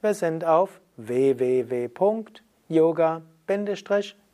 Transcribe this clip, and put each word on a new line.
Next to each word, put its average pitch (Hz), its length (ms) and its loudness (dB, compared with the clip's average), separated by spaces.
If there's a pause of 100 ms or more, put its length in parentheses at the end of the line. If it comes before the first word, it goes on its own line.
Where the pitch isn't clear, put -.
Wir 214 120 0
sind 165 300 -2
auf 165 380 2 (160)
w 123 420 0
w 127 300 0
w 123 180 -4
punkt 214 560 -4 (240)
yoga 160 540 2 (240)
bindestrich 202 720 -4 (180)